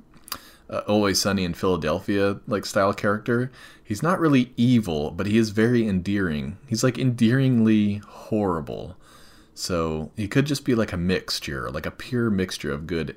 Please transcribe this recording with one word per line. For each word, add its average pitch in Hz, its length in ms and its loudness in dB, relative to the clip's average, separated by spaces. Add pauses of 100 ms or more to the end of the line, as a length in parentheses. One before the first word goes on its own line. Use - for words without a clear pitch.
(680)
uh, - 180 -6
Always 101 320 4
Sunny 98 240 0
in 85 100 -2
Philadelphia, 95 960 0
like, 101 180 -4
style 98 280 2
character, 120 580 -2 (320)
he's - 180 -6
not 170 180 0
really 139 360 4
evil, 101 560 2
but 95 160 -4
he 104 100 2
is 113 120 2
very 110 380 2
endearing. 90 680 -2 (100)
He's, 113 180 -2
like, 127 120 0
endearingly 117 1000 4 (100)
horrible. 82 880 -4 (580)
So 80 640 -4
he 104 120 -4
could 139 180 2
just 147 200 -4
be, 131 80 2
like, 110 200 0
a 92 40 -4
mixture, 76 720 -4
like, 78 160 -8
a 85 60 -6
pure 117 380 -2
mixture 92 420 -2
of 76 160 -6
good 82 300 -4